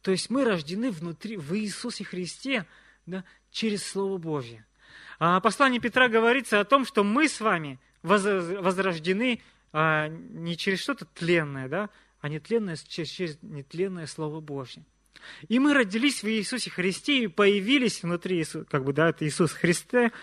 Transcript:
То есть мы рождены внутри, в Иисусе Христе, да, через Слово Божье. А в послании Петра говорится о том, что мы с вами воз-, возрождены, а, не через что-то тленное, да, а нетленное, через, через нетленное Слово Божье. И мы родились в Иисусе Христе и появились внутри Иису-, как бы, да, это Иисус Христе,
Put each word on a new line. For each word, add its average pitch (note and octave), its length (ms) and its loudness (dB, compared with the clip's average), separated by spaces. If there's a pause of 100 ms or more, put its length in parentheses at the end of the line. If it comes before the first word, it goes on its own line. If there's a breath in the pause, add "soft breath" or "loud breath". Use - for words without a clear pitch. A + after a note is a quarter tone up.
То F#3+ 80 0
есть F3 180 -2
мы C4+ 140 2
рождены G3+ 480 0
внутри, E3+ 460 -8
в D#3 180 -6
Иисусе G#3+ 480 -6
Христе, F#3 640 -6 (380 loud breath)
да, F#3 180 -8 (280 soft breath)
через G#3 340 -2
Слово G3 320 -4
Божье. C3 480 -6 (520 loud breath)
А F3 220 4
в - 40 -2
послании B3 360 4
Петра B3 300 4
говорится A3+ 500 4
о G3+ 60 2
том, C4+ 200 4
что G3+ 200 2
мы C4 240 2
с - 100 -6
вами D#3+ 400 0 (240 soft breath)
воз-, F#3+ 580 2
возрождены, F#3+ 800 0 (300 soft breath)
а, D#3 380 2
не E3+ 480 -8
через F#3+ 240 -2
что-то - 240 -6
тленное, D3 640 -2
да, G3+ 200 -4 (300 soft breath)
а D3+ 80 -8
нетленное, E3+ 480 -2
через, - 340 -10
через E3 320 -8
нетленное E3 640 -8
Слово D#3 360 -8
Божье. C#3 420 -12 (640 loud breath)
И A3+ 100 2
мы C#4+ 160 6
родились A#3+ 480 2
в G3+ 60 -4
Иисусе A3 420 -2
Христе G3 540 0
и G#3+ 40 0
появились G3+ 760 2
внутри F3 360 -2
Иису-, D#3 300 -6
как C#3 140 0
бы, C#3 80 0
да, D#3 180 4
это D#3+ 160 -2
Иисус D3+ 280 0
Христе, A#3 580 0 (120 loud breath)